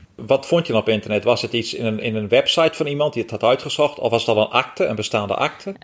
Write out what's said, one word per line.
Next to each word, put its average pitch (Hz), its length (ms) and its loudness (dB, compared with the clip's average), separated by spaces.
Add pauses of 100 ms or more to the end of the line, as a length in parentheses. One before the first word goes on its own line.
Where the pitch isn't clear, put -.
(160)
Wat 131 320 0
vond 170 200 2
je 123 60 -2
dan 110 80 2
op - 80 0
internet? 107 340 0
Was 117 180 2
het 117 120 -6
iets 113 200 -4
in 117 120 -4
een, 110 140 -2
in 110 160 -4
een 107 120 -4
website 139 460 4
van 156 120 -2
iemand 143 280 -2
die 120 80 -2
het - 100 -8
had 107 120 -6
uitgezocht? 135 560 0
Of 120 120 0
was 113 140 0
het 113 120 2
al 107 60 6
een - 80 -4
akte, 131 340 0
een 113 100 -2
bestaande 104 400 -2
akte? 170 480 -6